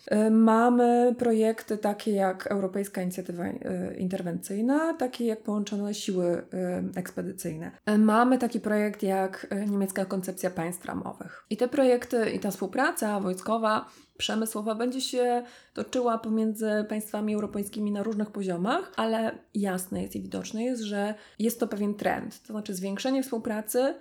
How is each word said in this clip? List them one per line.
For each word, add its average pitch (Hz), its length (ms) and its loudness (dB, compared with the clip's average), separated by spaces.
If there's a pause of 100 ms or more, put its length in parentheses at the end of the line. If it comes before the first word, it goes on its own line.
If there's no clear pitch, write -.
E, 214 220 4
mamy 240 880 6
projekty 220 600 2
takie 208 340 -2
jak 190 360 0
Europejska 196 540 -2
Inicjatywa, 180 420 -4
e, 185 540 -4
Interwencyjna, 196 960 0
takie 254 320 -2
jak 220 180 -2
Połączone 208 500 -2
Siły, 185 320 0 (280)
e, 180 300 -2 (120)
Ekspedycyjne. 180 760 -6 (140)
E, 214 120 4
mamy 226 400 6
taki 233 220 0
projekt 208 440 0
jak, 190 460 0
e, 208 160 -2
niemiecka 196 400 0
koncepcja 185 440 -4
państw 175 360 -6
ramowych. - 640 -10
I 214 80 -2
te 247 100 2
projekty 247 640 2
i 190 80 -2
ta 202 120 -2
współpraca 208 680 0
wojskowa, 214 640 0 (320)
przemysłowa 214 580 -2
będzie 247 260 -2
się 247 420 0 (300)
toczyła 233 440 0
pomiędzy 220 720 0
państwami 214 460 -2
europejskimi 208 560 -4
na 202 120 -2
różnych 208 280 -2
poziomach, 202 640 -2
ale 226 360 0 (220)
jasne 190 480 -2
jest 196 140 -8
i 196 60 -4
widoczne 190 420 -6
jest, 247 180 -2
że 208 320 -2 (260)
jest 226 200 0
to 226 80 0
pewien 208 260 -2
trend. - 540 -4
To 220 60 -10
znaczy 208 220 -8
zwiększenie 208 480 -2
współpracy 240 760 -2